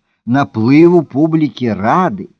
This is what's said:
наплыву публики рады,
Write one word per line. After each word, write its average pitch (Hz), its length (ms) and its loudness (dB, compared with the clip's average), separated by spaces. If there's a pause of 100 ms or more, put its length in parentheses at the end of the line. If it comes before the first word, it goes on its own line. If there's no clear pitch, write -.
(240)
наплыву 139 760 2
публики 147 640 -4
рады, 113 720 -4